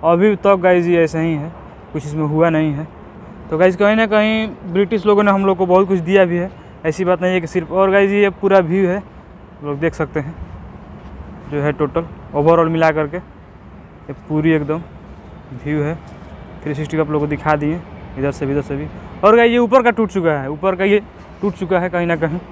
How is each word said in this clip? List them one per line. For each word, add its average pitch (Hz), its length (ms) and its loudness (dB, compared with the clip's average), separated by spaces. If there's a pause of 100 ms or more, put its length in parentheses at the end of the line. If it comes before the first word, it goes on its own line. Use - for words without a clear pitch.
अभी 180 320 4
तक 202 200 2
guys 180 300 2
ये 170 180 4
ऐसे 160 160 -4
ही 165 140 -2
है, 151 180 -8 (400)
कुछ 147 140 -8
इसमें 151 180 -4
हुआ 156 260 2
नहीं 156 220 0
है। 147 160 -6 (640)
तो 160 80 -2
guys 185 180 4
कहीं 208 200 2
ना 226 100 2
कहीं 214 420 0
British 196 580 -2
लोगों 208 160 4
ने 202 80 4
हम 196 160 2
लोग 190 120 2
को 185 80 2
बहुत 185 220 4
कुछ 190 100 2
दिया 185 260 4
भी 175 120 0
है, 180 140 -4 (360)
ऐसी 160 180 -2
बात 180 180 2
नहीं 180 100 2
है 185 80 2
कि 165 60 -8
सिर्फ। 156 260 -4
और 190 180 4
guys 196 200 4
ये 202 200 4
पूरा 196 280 2
view 180 300 2
है, 185 80 0
आप - 680 -16
लोग 143 140 -6
देख 156 160 -2
सकते 156 260 -4
हैं 147 140 -10 (1160)
जो 147 100 -4
है 147 120 0
total 151 340 -4 (280)
overall 160 340 4
मिला 160 220 2
करके 151 260 -2
ये - 960 -18
पूरी 151 380 -2
एकदम 156 320 0 (840)
view 147 180 -2
है। 151 120 -2 (680)
थ्री 151 100 -4
सिक्सटी 151 240 -6
आप 151 120 0
लोग 151 120 0
को 147 40 -2
दिखा 151 300 0
दिए 151 240 -2 (380)
इधर 139 140 -2
से 139 140 -6
भी, 135 60 -2
इधर 143 100 -2
से 139 140 -8
भी। 147 100 -8 (380)
और 214 120 6
guys 233 160 4
ये 240 60 2
ऊपर 240 240 4
का 233 80 4
टूट 220 200 0
चुका 165 220 0
है, 139 180 -4
ऊपर 180 260 -2
का 185 80 -2
ये 202 180 2 (400)
टूट 202 120 -2
चुका 185 240 -2
है 180 100 -2
कहीं 175 180 -2
ना 170 100 0
कहीं। 160 220 -4 (140)